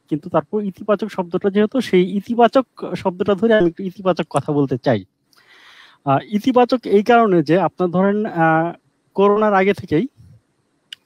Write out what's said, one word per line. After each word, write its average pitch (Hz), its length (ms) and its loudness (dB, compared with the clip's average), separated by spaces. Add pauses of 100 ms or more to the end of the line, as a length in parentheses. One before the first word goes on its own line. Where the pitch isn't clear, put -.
কিন্তু 160 220 -8
তারপর 175 320 -4
ইতিবাচক 202 460 -4
শব্দটা 185 420 -4
যেহেতু, 214 300 0
সেই 185 360 0
ইতিবাচক 233 500 2 (300)
শব্দটা 196 380 -2
ধরে 220 200 2
আমি 196 120 4
একটু 170 160 -4
ইতিবাচক 185 480 -4
কথা - 220 -4
বলতে 139 260 -2
চাই। 107 260 -2 (1000)
আহ, - 140 2 (100)
ইতিবাচক 240 560 0
এই 202 180 2
কারণে 214 400 4
যে 156 180 2
আপনার 180 300 -2
ধরেন, 202 360 0
আহ, 165 460 0 (420)
করোনার 208 400 2
আগে 190 200 2
থেকেই 185 320 -2 (1000)